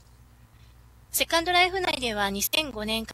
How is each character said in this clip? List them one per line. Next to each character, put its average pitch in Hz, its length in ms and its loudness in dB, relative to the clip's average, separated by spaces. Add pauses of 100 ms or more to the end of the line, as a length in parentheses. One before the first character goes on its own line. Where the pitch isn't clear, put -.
(1120)
セ - 140 0
カ 330 160 2
ン 330 40 -2
ド 349 60 0
ラ 359 140 6
イ 359 60 0
フ 381 100 -2
内 311 180 -2
で 240 140 -2
は 202 160 0
二 196 120 -4
千 302 300 0
五 214 140 -8
年 220 200 -2
か - 80 -16